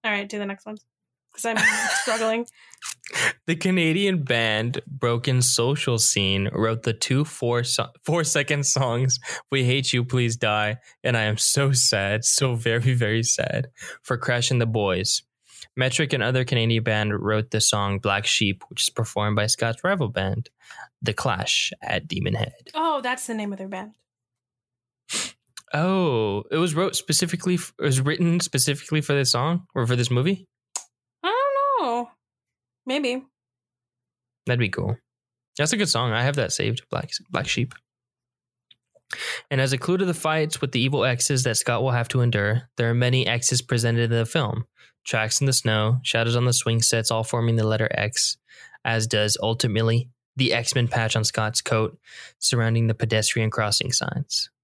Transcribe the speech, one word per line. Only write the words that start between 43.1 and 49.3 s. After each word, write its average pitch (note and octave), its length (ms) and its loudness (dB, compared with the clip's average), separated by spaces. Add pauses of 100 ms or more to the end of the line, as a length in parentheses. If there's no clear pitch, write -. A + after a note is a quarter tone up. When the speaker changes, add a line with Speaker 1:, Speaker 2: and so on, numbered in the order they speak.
Speaker 2:
X's A#2+ 360 0
presented A#2 500 0
in A#2 60 2
the A2+ 80 2
film. A2+ 380 -2 (400)
Tracks A2+ 360 -2
in C#3 60 2
the C3 60 2
snow, A2 500 2
shadows A#2 340 0
on B2 80 2
the B2 80 2
swing A2+ 300 0
sets, A2+ 280 0
all A2+ 140 0
forming A#2 320 0
the A2 100 2
letter A2 260 0
X, - 440 -2 (480)
as A2+ 220 0
does G#2+ 360 0